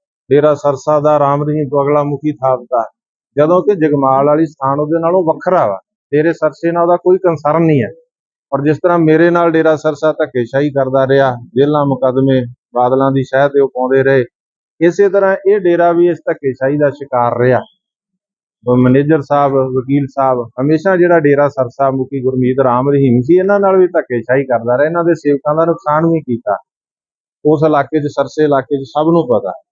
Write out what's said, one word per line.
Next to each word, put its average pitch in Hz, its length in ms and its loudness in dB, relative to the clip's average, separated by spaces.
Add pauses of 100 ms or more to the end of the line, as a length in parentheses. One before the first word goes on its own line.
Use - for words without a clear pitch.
(300)
ਡੇਰਾ 147 240 2
ਸਰਸਾ 147 460 -2
ਦਾ 151 180 2
ਰਾਮ 143 300 0
ਰਹੀਮ 151 200 -4
ਤੋਂ 139 160 0
ਅਗਲਾ 147 180 0
ਮੁਖੀ 147 300 -4
ਥਾਪਤਾ, 123 500 -2 (540)
ਜਦੋਂ 165 260 2
ਕਿ 202 120 2
ਜਗਮਾਲ 143 520 0
ਵਾਲੀ 156 200 2
ਸਥਾਨ 139 340 -4
ਉਹਦੇ 151 180 -2
ਨਾਲੋਂ 170 260 0
ਵੱਖਰਾ 160 420 -2
ਵਾ, 98 120 -4 (340)
ਡੇਰੇ 151 200 0
ਸਰਸੇ 160 400 -4
ਨਾਲ 170 100 0
ਉਹਦਾ 175 140 2
ਕੋਈ 185 220 2
ਕੰਸਰਨ 160 440 -2
ਨਹੀਂ 151 200 2
ਹੈ। 104 80 -6 (600)
ਔਰ 139 120 -4
ਜਿਸ 151 120 0
ਤਰ੍ਹਾਂ 175 220 0
ਮੇਰੇ 160 320 4
ਨਾਲ 170 200 0
ਡੇਰਾ 160 260 2
ਸਰਸਾ 156 360 -2
ਧੱਕੇਸ਼ਾਹੀ 139 580 -4
ਕਰਦਾ 135 360 0
ਰਿਹਾ, 135 260 2 (220)
ਜੇਲ੍ਹਾਂ 143 320 2
ਮੁਕੱਦਮੇ 131 560 0 (320)
ਬਾਦਲਾਂ 131 380 0
ਦੀ 135 100 0
ਸ਼ਹਿ 135 260 0
ਤੇ 139 120 0
ਉਹ 135 80 2
ਪਾਉਂਦੇ 127 340 0
ਰਹੇ, 135 220 2 (560)
ਇਸੇ 180 280 2
ਤਰ੍ਹਾਂ 190 280 0 (120)
ਇਹ 208 120 2
ਡੇਰਾ 175 320 2
ਵੀ 170 160 2
ਇਸ 165 100 -4
ਧੱਕੇਸ਼ਾਹੀ 139 600 -4
ਦਾ 147 120 2
ਸ਼ਿਕਾਰ 123 480 -2
ਰਿਹਾ। 123 220 2 (1040)
ਉਹ 123 120 0
ਮੈਨੇਜਰ 139 440 2
ਸਾਹਿਬ, 143 320 0
ਵਕੀਲ 131 580 -2
ਸਾਹਿਬ, 135 280 -2 (220)
ਹਮੇਸ਼ਾ 156 360 0
ਜਿਹੜਾ 175 240 2
ਡੇਰਾ 143 280 2
ਸਰਸਾ 135 420 -2
ਮੁਖੀ 135 320 -4
ਗੁਰਮੀਤ 127 380 0
ਰਾਮ 127 300 0
ਰਹੀਮ 135 300 2
ਸੀ, 135 180 2
ਇਹਨਾਂ 196 220 2
ਨਾਲ 190 160 2
ਵੀ 185 100 4
ਧੱਕੇਸ਼ਾਹੀ 135 580 -2
ਕਰਦਾ 120 340 -2
ਰਿਹਾ, 147 80 2
ਇਹਨਾਂ 170 180 -2
ਦੇ 170 100 2
ਸੇਵਕਾਂ 147 400 -2
ਦਾ 160 100 0
ਨੁਕਸਾਨ 156 420 -2
ਵੀ 165 140 0
ਕੀਤਾ। 117 360 -6 (880)
ਉਸ 151 220 0
ਇਲਾਕੇ 151 340 -2
'ਚ, 143 60 -4
ਸਰਸੇ 139 380 -4
ਇਲਾਕੇ 139 400 -2
'ਚ 131 40 -14
ਸਭ 156 240 -2
ਨੂੰ 170 140 2
ਪਤਾ, 98 260 -2 (200)